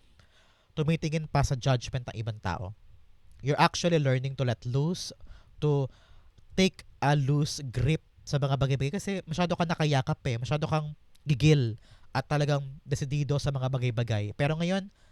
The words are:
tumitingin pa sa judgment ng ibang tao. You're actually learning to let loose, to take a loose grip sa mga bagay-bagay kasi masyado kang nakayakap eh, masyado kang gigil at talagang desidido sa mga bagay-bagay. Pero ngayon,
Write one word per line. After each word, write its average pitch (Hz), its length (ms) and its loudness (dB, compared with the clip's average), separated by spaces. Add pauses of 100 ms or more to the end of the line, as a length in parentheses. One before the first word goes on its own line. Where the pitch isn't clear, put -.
(760)
tumitingin 156 500 0
pa 143 160 4
sa 135 140 0
judgment 127 500 0
ng - 80 -12
ibang 107 240 -8
tao. 87 320 -4 (720)
You're 135 160 0
actually 170 400 4
learning 135 400 0
to 131 80 2
let 117 160 -2
loose, 139 480 -2 (480)
to 143 320 0 (640)
take - 320 2 (160)
a 147 160 4
loose 147 480 0
grip 127 360 0 (200)
sa - 160 -2
mga 139 160 2
bagay-bagay 135 400 0
kasi 202 160 -4 (160)
masyado 170 320 -2
kang 170 100 0
nakayakap 151 540 0
eh, 120 160 -2
masyado 151 260 -2
kang 151 300 -4 (320)
gigil 139 500 4 (380)
at 135 100 0
talagang 147 380 0 (240)
desidido 143 500 0
sa 143 140 0
mga 131 160 -2
bagay-bagay. 117 720 0
Pero 147 160 2
ngayon, 185 320 -2 (240)